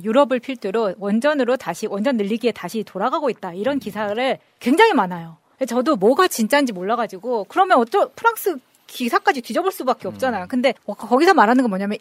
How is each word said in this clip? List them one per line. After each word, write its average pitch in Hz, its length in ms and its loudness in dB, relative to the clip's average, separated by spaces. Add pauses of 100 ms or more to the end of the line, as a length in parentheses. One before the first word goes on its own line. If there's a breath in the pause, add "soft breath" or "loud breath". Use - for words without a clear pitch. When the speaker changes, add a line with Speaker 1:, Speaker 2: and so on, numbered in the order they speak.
Speaker 1:
유럽을 240 380 2
필두로 220 580 -4
원전으로 240 600 0
다시, 170 280 -6
원전 214 300 -2
늘리기에 220 360 -2
다시 196 320 -8
돌아가고 262 440 -2
있다. 190 240 -6
이런 233 260 -4
기사를 208 600 -4 (200)
굉장히 381 360 4
많아요. 175 420 -2 (300)
저도 247 300 0
뭐가 262 320 4
진짜인지 247 440 2
몰라가지고 202 760 -4
그러면 370 300 4
어쩌-, 254 360 2
프랑스 427 420 0 (320)
기사까지 285 520 -2
뒤져볼 320 320 -2
수밖에 247 340 -4
Speaker 2:
음. 185 60 -6
Speaker 1:
없잖아요. 208 360 -4
근데 254 260 0 (100)
뭐 202 100 -6
거-, - 120 -12
거기서 311 260 4
말하는 254 300 6
건 240 80 0
뭐냐면 202 300 -4